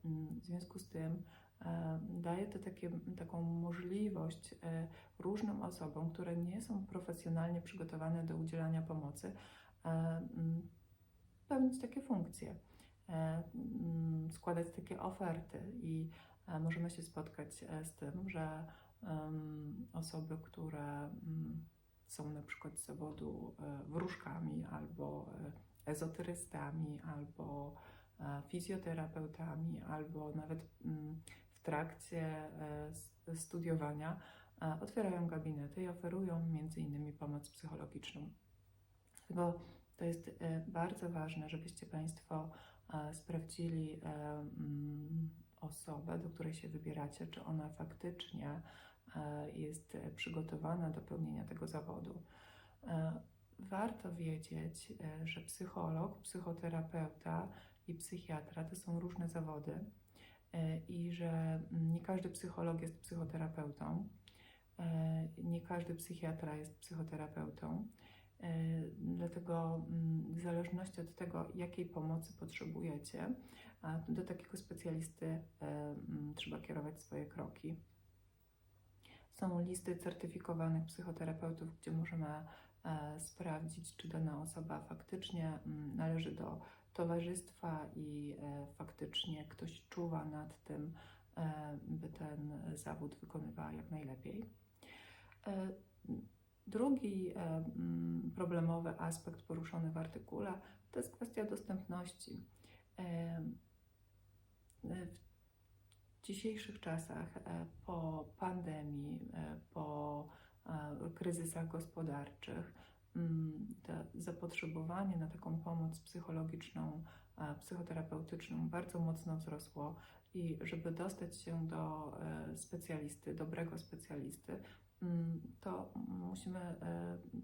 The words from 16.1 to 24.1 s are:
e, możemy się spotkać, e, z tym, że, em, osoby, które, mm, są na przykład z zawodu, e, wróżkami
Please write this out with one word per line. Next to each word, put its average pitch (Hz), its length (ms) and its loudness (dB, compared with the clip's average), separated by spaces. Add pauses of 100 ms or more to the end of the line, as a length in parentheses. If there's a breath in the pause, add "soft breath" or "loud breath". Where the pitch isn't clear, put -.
e, 165 120 0
możemy 165 300 4
się - 120 -4
spotkać, - 640 -6
e, 156 220 -2
z 160 80 -6
tym, 180 360 -2
że, 160 360 0 (380 loud breath)
em, 156 880 -2
osoby, 160 500 -2
które, 156 360 -4 (240)
mm, 160 600 0 (420)
są 151 260 -4
na 147 80 -4
przykład 147 380 -6
z - 60 -4
zawodu, 151 760 -2
e, 143 240 -4
wróżkami 160 840 0